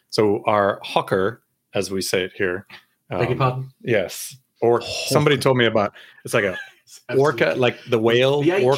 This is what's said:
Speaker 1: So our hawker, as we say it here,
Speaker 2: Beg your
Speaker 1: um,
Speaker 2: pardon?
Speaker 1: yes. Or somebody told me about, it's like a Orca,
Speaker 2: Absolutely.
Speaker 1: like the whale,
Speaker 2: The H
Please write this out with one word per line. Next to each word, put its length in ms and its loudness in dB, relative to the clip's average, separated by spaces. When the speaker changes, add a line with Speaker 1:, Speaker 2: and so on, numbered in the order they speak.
Speaker 1:
So 380 0
our 360 2
hawker, 580 -2
as 180 -4
we 100 -4
say 220 -2
it 100 -8
here, 320 -4
Speaker 2:
Beg 140 -2
your 100 0
Speaker 1:
um, 40 -6
Speaker 2:
pardon? 360 -2
Speaker 1:
yes. 540 -4
Or 200 2
somebody 560 0
told 200 2
me 80 4
about, 260 0
it's 100 -8
like 120 2
a 120 -2
Orca, 320 2
Speaker 2:
Absolutely. 120 -2
Speaker 1:
like 160 0
the 100 2
whale, 420 2
Speaker 2:
The 100 2
H 100 0